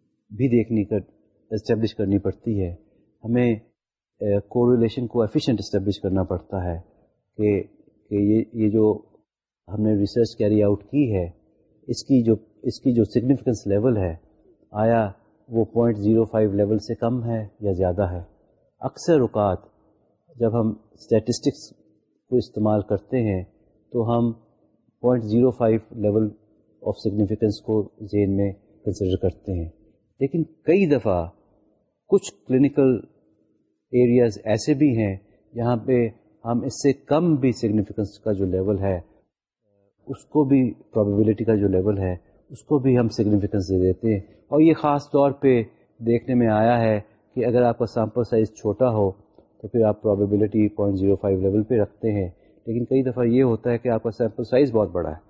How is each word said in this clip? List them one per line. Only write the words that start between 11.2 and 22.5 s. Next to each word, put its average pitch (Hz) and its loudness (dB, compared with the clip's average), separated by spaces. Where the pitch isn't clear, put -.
اس - -8
کی 131 2
جو، 113 4
اس 107 -6
کی 131 0
جو 117 4
سگنیفیکنس 123 -2
لیول 107 0
ہے، 90 -2
آیا 110 0
وہ 113 0
پوائنٹ 117 0
زیرو 110 2
فائیو 110 0
لیول 104 0
سے 110 -8
کم 117 -4
ہے 110 -6
یا 101 -4
زیادہ 90 0
ہے۔ 90 -4
اکثر 151 -2
اوقات 104 0
جب 117 0
ہم 110 -2
اسٹیٹسٹکس - -4
کو 127 -2
استعمال 107 -2